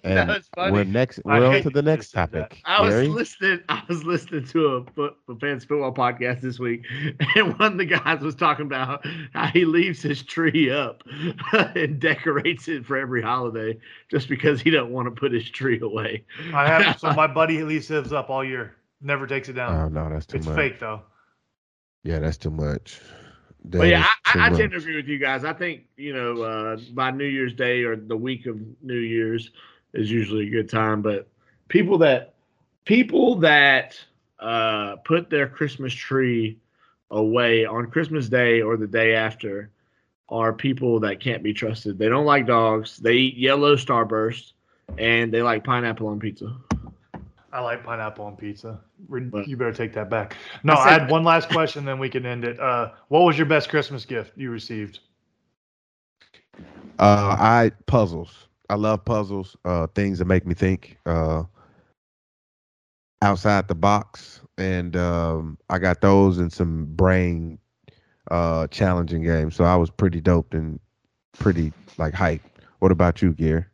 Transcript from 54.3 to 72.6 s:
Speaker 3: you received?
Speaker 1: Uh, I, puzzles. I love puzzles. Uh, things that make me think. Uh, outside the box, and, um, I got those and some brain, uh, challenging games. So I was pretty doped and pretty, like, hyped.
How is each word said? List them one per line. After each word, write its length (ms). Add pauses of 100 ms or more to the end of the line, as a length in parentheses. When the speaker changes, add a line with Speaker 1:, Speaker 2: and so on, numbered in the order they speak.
Speaker 3:
you 140
received? 480 (2000)
Speaker 1:
Uh, 400
I, 320 (140)
puzzles. 600 (220)
I 60
love 300
puzzles. 500 (100)
Uh, 220
things 320
that 60
make 200
me 80
think. 520
Uh, 380 (1800)
outside 460
the 80
box, 680 (160)
and, 380
um, 640 (120)
I 100
got 220
those 360
and 140
some 340 (100)
brain, 640 (720)
uh, 360
challenging 560
games. 320
So 80
I 120
was 140
pretty 320
doped 320
and 260 (600)
pretty, 340 (240)
like, 160
hyped. 280 (380)